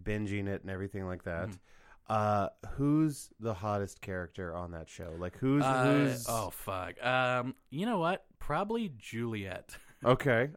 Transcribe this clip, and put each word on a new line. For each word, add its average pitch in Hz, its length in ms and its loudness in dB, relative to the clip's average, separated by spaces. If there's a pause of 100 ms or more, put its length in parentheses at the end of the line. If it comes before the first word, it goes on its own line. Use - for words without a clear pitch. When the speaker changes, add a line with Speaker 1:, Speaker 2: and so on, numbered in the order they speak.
Speaker 1:
binging 104 460 -2
it 98 120 -4
and 95 100 -10
everything 95 360 -4
like 90 180 -6
that, 87 240 -4
Speaker 2:
Mm-hmm. 95 80 -10 (540)
Speaker 1:
uh, 104 380 4 (240)
who's 147 580 2 (100)
the 110 140 -2
hottest 101 480 -2
character 90 520 -6
on 87 180 -6
that 80 180 -10
show? 85 280 -10
Like, 90 200 -6
who's, 139 260 4
Speaker 2:
Uh, 131 200 4 (100)
Speaker 1:
who's 127 340 2
Speaker 2:
oh 107 220 0
fuck! 92 540 -6
Um, 127 500 2 (160)
you 165 160 -4
know 233 120 0
what? 170 280 0 (120)
Probably 208 600 -2
Juliet. 107 840 -6
<laughs> - 40 -20 (180)
Speaker 1:
Okay. 127 520 6